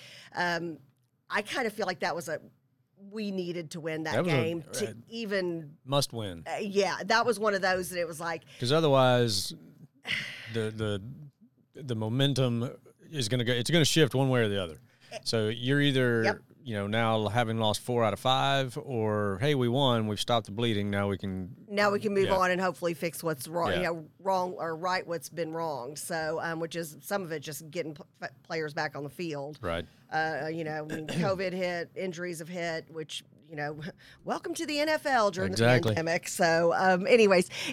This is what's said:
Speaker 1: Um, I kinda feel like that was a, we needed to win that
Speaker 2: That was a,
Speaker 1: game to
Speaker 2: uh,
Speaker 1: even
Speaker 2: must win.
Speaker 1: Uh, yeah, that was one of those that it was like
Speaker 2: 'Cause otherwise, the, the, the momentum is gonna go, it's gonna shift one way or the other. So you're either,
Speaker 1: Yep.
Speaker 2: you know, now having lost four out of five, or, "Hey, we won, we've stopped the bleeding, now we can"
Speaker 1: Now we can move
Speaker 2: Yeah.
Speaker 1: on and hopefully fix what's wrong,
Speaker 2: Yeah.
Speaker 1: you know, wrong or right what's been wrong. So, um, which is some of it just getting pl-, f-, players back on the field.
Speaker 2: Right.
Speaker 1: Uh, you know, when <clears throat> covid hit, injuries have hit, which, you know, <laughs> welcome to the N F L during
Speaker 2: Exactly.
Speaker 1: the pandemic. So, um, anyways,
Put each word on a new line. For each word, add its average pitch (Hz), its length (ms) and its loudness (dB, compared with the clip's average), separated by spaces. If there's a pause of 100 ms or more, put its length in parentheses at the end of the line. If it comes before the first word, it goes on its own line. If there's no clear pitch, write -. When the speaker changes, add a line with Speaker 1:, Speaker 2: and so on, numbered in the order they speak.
(360)
Speaker 1:
Um, 170 440 -2 (500)
I 202 140 -2
kinda 226 260 -2
feel 208 160 -6
like 180 140 -4
that 175 160 0
was 170 140 -8
a, 151 100 -4 (720)
we 208 180 -4
needed 175 420 -4
to 175 80 -10
win 156 260 -4
that 156 100 -2
Speaker 2:
That 147 100 2
was 170 80 2
a, - 40 4
Speaker 1:
game 160 260 -2 (100)
to 208 160 -4
Speaker 2:
uh, 214 40 -12 (140)
Speaker 1:
even 180 680 -4 (100)
Speaker 2:
must 135 280 2
win. 95 340 -6
Speaker 1:
Uh, 151 120 -6
yeah, 196 360 0 (100)
that 226 220 4
was 233 100 2
one 208 160 2
of 190 80 0
those 185 300 0
that 180 80 -6
it 170 80 0
was 160 120 -10
like 165 220 -6 (180)
Speaker 2:
'Cause 123 120 2
otherwise, 127 840 6 (1000)
the, 110 220 0
the, 104 260 -2 (720)
the 123 200 -4
momentum 123 760 2 (420)
is 143 180 -2
gonna 123 140 2
go, 120 100 2
it's 120 160 0
gonna 156 160 6
shift 151 300 6
one 135 140 4
way 127 120 4
or 110 80 4
the 101 120 0
other. 80 180 -6 (440)
So 110 240 0
you're 123 340 0
either, 127 420 4
Speaker 1:
Yep. 107 160 2 (240)
Speaker 2:
you 127 120 -8
know, 101 120 -2
now 110 420 2
having 113 300 0
lost 107 220 2
four 120 220 0
out 107 100 4
of - 60 -6
five, 135 640 0
or, 107 560 0
"Hey, 147 160 2
we 123 140 2
won, 120 380 2
we've 104 120 -4
stopped 117 280 0
the - 40 -12
bleeding, 104 380 0
now 101 180 0
we 98 100 0
can" 95 380 -6 (140)
Speaker 1:
Now 208 220 2
we 202 80 0
can 202 140 -2
move 196 120 4
Speaker 2:
Yeah. 190 100 2
Speaker 1:
on 185 160 4
and 180 80 0
hopefully 175 340 -2
fix 165 300 -6
what's 156 240 -4
wrong, 165 240 -2
Speaker 2:
Yeah. 175 60 2
Speaker 1:
you - 60 0
know, 170 220 -2 (140)
wrong 180 340 0
or 160 220 -4
right 180 320 -2
what's 170 220 -6
been 160 240 -6
wrong. 151 420 -4
So, 160 460 -4
um, 165 180 -4
which 165 160 -6
is 156 260 -8
some 202 220 -4
of 160 80 -8
it 156 80 -6
just 151 320 -12
getting 160 220 -6
pl-, 156 140 -18 (140)
f-, 180 100 -10 (120)
players 160 300 -6
back 151 240 -4
on 143 60 -6
the 147 60 -8
field. 147 520 -8
Speaker 2:
Right. 85 240 -2 (260)
Speaker 1:
Uh, 156 400 -2
you 165 140 -4
know, 156 200 -6
when 156 220 -8
<clears throat> 147 160 -2
covid 190 300 0
hit, 180 420 -2
injuries 175 440 -6
have 160 100 -10
hit, 170 400 -6
which, 160 340 -10 (260)
you 160 80 -14
know, 147 200 -4 (240)
<laughs> - 220 -20
welcome 330 300 -4
to 330 120 -6
the 294 140 -2
N 294 100 2
F 311 160 0
L 240 260 4
during 190 200 -2
Speaker 2:
Exactly. 123 400 4
Speaker 1:
the - 40 2
pandemic. 165 340 -2
So, 170 480 4
um, 185 280 4
anyways, 196 440 6 (240)